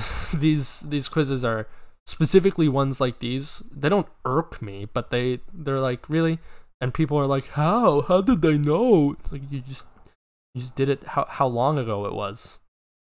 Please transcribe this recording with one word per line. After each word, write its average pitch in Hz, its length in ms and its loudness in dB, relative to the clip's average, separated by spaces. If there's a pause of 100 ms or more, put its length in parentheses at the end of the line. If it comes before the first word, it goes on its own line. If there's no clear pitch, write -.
<laughs> - 320 -4
these, 151 460 2
these 147 280 -4
quizzes 135 360 0
are 113 240 -2 (380)
specifically 170 600 4
ones 135 320 0
like 127 200 -2
these. 127 500 -6
They 143 180 -2
don't 190 200 2 (160)
irk 139 360 -2
me, 101 260 -10
but - 240 -6
they, 123 300 0 (120)
they're 143 280 -4
like, 127 280 -4
"Really?" 160 300 2 (420)
And 127 120 -2
people 147 240 0
are 139 100 2
like, 139 240 0
"How? 165 520 4
How 180 180 4
did 196 220 2
they 156 160 4
know?" 151 640 4
It's - 120 -4
like, 139 180 -10
you 139 100 -6
just, 131 260 -14 (680)
you 123 60 -8
just 123 140 -12
did 135 160 0
it. 135 140 -2
How, 139 220 -2
how - 200 0
long 127 320 2
ago 110 260 -4
it 101 80 -4
was? 101 480 -8 (580)